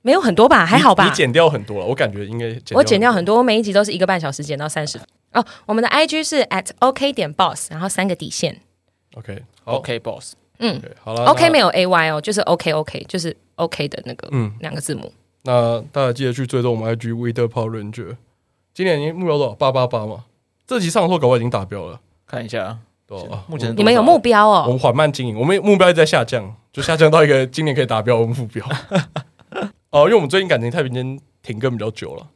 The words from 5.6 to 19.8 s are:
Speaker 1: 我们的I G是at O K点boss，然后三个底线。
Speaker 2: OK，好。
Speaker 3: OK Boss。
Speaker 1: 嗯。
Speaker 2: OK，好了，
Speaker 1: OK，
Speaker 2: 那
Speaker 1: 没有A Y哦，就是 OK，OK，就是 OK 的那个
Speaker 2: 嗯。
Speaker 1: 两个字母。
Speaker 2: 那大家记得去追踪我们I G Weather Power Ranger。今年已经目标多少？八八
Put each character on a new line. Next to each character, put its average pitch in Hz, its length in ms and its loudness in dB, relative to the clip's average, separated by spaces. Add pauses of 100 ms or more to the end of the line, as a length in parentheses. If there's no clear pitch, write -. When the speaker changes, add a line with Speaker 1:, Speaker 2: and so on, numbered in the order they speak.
Speaker 1:
我 208 60 -4
们 226 100 0
的 240 60 0
I 302 180 2
G 311 160 -4
是 294 220 -2
at 190 220 -6 (140)
O 262 120 4
K 277 200 -4
点 165 200 -4
boss， 156 380 -2
然 160 100 -10
后 190 80 -4
三 190 180 -2
个 180 100 -2
底 - 120 -12
线。 - 320 -6 (540)
Speaker 2:
OK， 104 280 -16 (220)
好。 117 120 -4
Speaker 3:
OK 131 240 -6
Boss。 - 340 -12 (240)
Speaker 1:
嗯。 220 180 -4
Speaker 2:
OK， - 120 -14 (140)
好 110 120 -10
了， 117 120 -2
Speaker 1:
OK， - 180 6
Speaker 2:
那 339 60 4
Speaker 1:
没 311 80 4
有 196 100 4
A 180 180 2
Y 165 240 2
哦， 151 100 -4
就 214 120 -4
是 196 100 0
OK，OK， 156 680 -2
就 190 100 -6
是 165 160 -6 (200)
OK 160 340 -4
的 - 160 -12
那 127 100 -12
个 - 180 -18
Speaker 2:
嗯。 113 280 -2
Speaker 1:
两 156 140 -10
个 156 60 -8
字 143 140 -6
母。 - 180 -12 (320)
Speaker 2:
那 117 460 2
大 139 160 -2
家 123 60 0
记 135 120 -6
得 127 80 -2
去 131 140 -4
追 123 160 -2
踪 120 100 0
我 110 60 -2
们 110 100 -4
I 117 60 -2
G 113 180 -8
Weather 117 360 -2
Power 117 200 -4
Ranger。 110 480 -12 (580)
今 185 120 -2
年 160 140 2
已 147 60 -4
经 160 80 -4
目 180 120 -4
标 151 120 0
多 139 100 0
少？ 104 60 -8
八 135 180 0
八 127 140 0